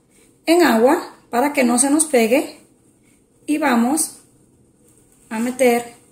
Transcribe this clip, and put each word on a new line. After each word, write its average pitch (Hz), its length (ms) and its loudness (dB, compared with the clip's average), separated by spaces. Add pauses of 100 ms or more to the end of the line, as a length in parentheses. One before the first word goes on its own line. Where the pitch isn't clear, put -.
(460)
en 349 160 4
agua 254 520 0 (160)
para 269 220 -2
que 277 120 0
no 240 140 0
se 277 120 0
nos 311 160 2
pegue 240 540 0 (840)
y 294 120 -2
vamos 269 600 -2 (1080)
a 220 100 -8
meter 240 560 -2 (180)